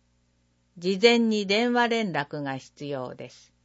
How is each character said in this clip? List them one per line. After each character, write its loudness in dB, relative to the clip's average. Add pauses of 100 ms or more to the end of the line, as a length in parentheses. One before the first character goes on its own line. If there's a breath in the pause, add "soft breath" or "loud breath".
(800)
事 -2
前 6
に 0
電 2
話 2
連 -2
絡 -6
が -4
必 -14
要 -8
で -16
す。 -20 (120)